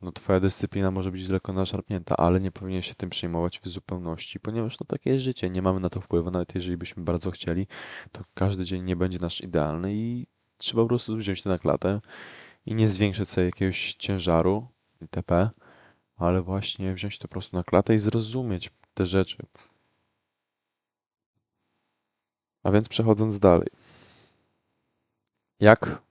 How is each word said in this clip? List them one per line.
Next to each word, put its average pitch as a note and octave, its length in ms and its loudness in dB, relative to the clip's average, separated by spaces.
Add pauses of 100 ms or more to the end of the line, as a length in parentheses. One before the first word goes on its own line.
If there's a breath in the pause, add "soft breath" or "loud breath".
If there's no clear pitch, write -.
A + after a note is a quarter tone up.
no, F2+ 120 -12
twoja - 280 0
dyscyplina G2 500 0
może F#2 200 -2
być F#2 180 -8
lekko F#2+ 240 -2
naszarpnięta, F#2+ 640 -4
ale F2+ 240 4
nie F#2+ 120 -4
powinieneś F#2 360 -6
się - 60 -14
tym F#2 160 -8
przejmować E2+ 500 -4
w - 80 -12
zupełności, F2 720 -10
ponieważ, A2+ 400 -6
no, - 60 -10
takie - 240 -4
jest C3 140 0
życie, B2 260 -4
nie F#2 120 -2
mamy F#2+ 180 2
na F2+ 100 -2
to - 100 -8
wpływu, F2 300 -2
nawet F2+ 240 -4
jeżeli F2+ 220 -4
byśmy F2 280 -10
bardzo E2+ 260 -2
chcieli, F2 360 -4 (460 loud breath)
to - 120 -14 (100)
każdy F#2 300 4
dzień F2+ 200 -4
nie F2+ 120 2
będzie F2+ 220 2
nasz E2+ 220 -4
idealny E2 540 0
i A#2 320 -4 (320)
trzeba A2+ 240 0
po A#2 60 4
prostu A2+ 280 0
wziąć G2+ 260 -4
to G2 80 -2
na F2+ 80 2
klatę F#2+ 420 0 (640 loud breath)
i - 80 -6
nie A2 140 4
zwiększać G2 400 0
sobie F#2 180 0
jakiegoś - 480 -2
ciężaru F#2 760 0 (320)
itp., F2+ 500 0 (640 soft breath)
ale F2+ 260 2
właśnie F#2+ 520 -4
wziąć G2+ 240 -10
to - 100 -14
po - 40 -16
prostu F#2 240 -10
na F2 80 -4
klatę G2+ 300 4
i A2 40 6
zrozumieć A2 720 -2 (240)
te F#2+ 120 0
rzeczy. F#2 320 0 (3250)
A - 80 2
więc G#2+ 180 4
przechodząc A2 500 2
dalej. F#2 300 6 (1900 soft breath)
Jak - 500 6